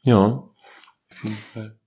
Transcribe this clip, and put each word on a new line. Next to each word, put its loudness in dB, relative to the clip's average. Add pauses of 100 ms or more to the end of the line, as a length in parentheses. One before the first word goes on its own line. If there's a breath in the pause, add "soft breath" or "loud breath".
Ja. 4 (100)
Auf -6 (680 soft breath)
jeden -12 (100)
Fall. -16